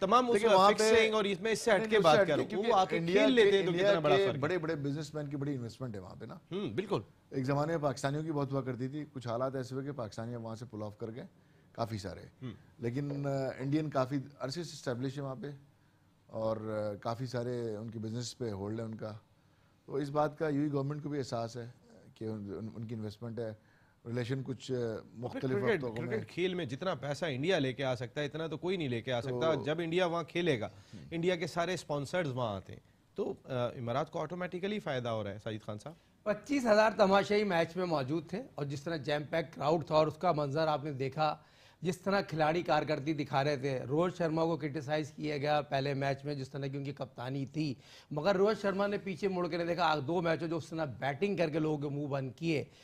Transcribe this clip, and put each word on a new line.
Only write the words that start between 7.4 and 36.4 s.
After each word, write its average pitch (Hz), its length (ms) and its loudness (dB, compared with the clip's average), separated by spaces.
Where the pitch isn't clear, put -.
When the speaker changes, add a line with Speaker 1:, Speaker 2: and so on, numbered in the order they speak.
Speaker 2:
ज़माने 143 280 2
में 160 100 0
पाकिस्तानियों 143 420 0
की 165 60 -4
बहुत 143 220 -2
हुआ 139 80 0
करती 127 280 -4
थी, 147 160 -8
कुछ 131 220 -12
हालात 127 300 -2
ऐसे 127 180 -6
हुए 135 100 -6
कि 143 80 -6
पाकिस्तानी 120 440 -8
वहाँ 113 200 -8
से 117 80 -12
पुल 107 180 -8
ऑफ 104 180 -10
कर 113 100 -8
गए, 131 160 -12
काफ़ी 110 240 -2
सारे। 92 320 -10
Speaker 1:
हम्म। 123 120 -8
Speaker 2:
लेकिन, 139 420 -4
अ, 135 380 -2
इंडियन 151 260 0
काफ़ी 135 280 0
अरसे 135 240 -6
से - 80 -12
एस्टैब्लिश 131 440 -4
है 143 60 -6
वहाँ 135 140 -6
पे 143 320 -12
और, 110 260 0
अ, 107 460 -4
काफ़ी 117 220 -4
सारे 120 500 -4
उनके 113 220 -8
बिजनेस 113 340 -6
पे 120 180 -4
होल्ड 104 300 -4
है 113 60 -6
उनका, 110 260 -8
तो 139 140 -4
इस 147 80 -2
बात 147 300 0
का 160 100 0
यूएई 147 200 2
गवर्नमेंट 143 340 -2
को 147 60 -6
भी 143 100 -4
एहसास 117 380 -4
है 120 180 -12
कि 113 80 -6
उन, 107 260 -6
उन, 95 160 -6
उनकी 113 260 -10
इन्वेस्टमेंट 110 460 -8
है, 110 180 -6
रिलेशन 123 360 -2
कुछ, 127 300 -6
अ, - 20 -2
Speaker 1:
अपने 113 460 -4
Speaker 2:
मुख्तलिफ 131 380 -2
Speaker 1:
क्रिकेट, 165 240 2
Speaker 2:
वक्तों 113 200 -6
में 120 60 -6
Speaker 1:
क्रिकेट 214 200 -4
खेल 185 260 -2
में 170 140 -4
जितना 170 260 -4
पैसा 143 320 -4
इंडिया 156 320 2
लेके 131 240 0
आ 131 120 0
सकता 120 260 -6
है 147 60 0
इतना 160 220 -4
तो 151 80 -6
कोई 180 200 -2
नहीं 160 120 -2
लेके 120 220 -2
आ 120 100 2
सकता। 135 340 0
Speaker 2:
तो 135 100 -2
Speaker 1:
जब 156 160 0
इंडिया 175 260 2
वहाँ 170 180 -2
खेलेगा, 139 460 0
Speaker 2:
हम्म। - 200 -14
Speaker 1:
इंडिया 170 240 0
के 170 100 -4
सारे 170 300 -2
स्पॉन्सर्स 147 520 -2
वहाँ 120 280 -2
आते - 160 -10
हैं, - 100 -16
तो, - 200 -4
अ, 120 300 0
इमारात 131 320 -2
को 165 100 -8
ऑटोमेटिकली 180 600 -4
फ़ायदा 127 320 -2
हो 110 120 -2
रहा 101 100 -6
है। 104 60 -10
साजिद 110 240 -8
खान 107 160 -8
साहब, 160 180 -14
Speaker 3:
पच्चीस 233 380 -2